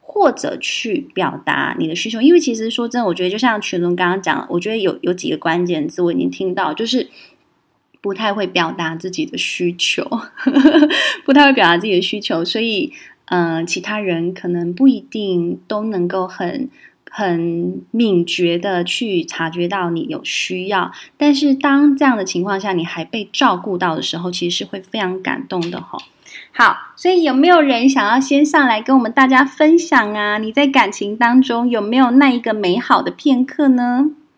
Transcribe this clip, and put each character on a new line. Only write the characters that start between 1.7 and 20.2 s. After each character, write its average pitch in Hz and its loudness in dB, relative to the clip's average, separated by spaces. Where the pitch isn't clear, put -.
你 165 -4
的 160 -6
需 220 -6
求。 220 -8
因 285 6
为 349 8
其 240 -2
实 220 -6
说 233 -4
真 240 -4
的， 226 -2
我 175 0
觉 180 -4
得 180 0
就 202 -4
像 226 0
群 185 -6
伦 175 0
刚 180 0
刚 180 -2
讲， - -4
我 175 -2
觉 196 -6
得 226 -4
有， 190 -2
有 180 0
几 180 -6
个 156 -4
关 170 -2
键 165 -2
字 - -4
我 175 0
已 - -2
经 175 -2
听 185 -6
到， 180 -4
就 185 -6
是 233 -2
不 196 -6
太 202 -2
会 202 -2
表 175 -2
达 165 -6
自 180 -10
己 170 -6
的 - -10
需 175 -2
求， - -2
<laughs> 302 4
不 - 0
太 285 8
会 277 6
表 214 4
达 170 4
自 180 -2
己 208 0
的 180 4
需 208 -4
求， 170 -4
所 220 -4
以， 220 -2
呃， 165 -2
其 175 -6
他 208 -6
人 175 -2
可 180 -10
能 175 -2
不 269 4
一 240 4
定 180 -4
都 214 -4
能 196 -2
够 185 -4
很， - -8
很 175 -4
敏 208 2
觉 175 -2
地 175 -2
去 180 -4
察 165 -6
觉 175 -4
到 180 -4
你 165 -4
有 - -8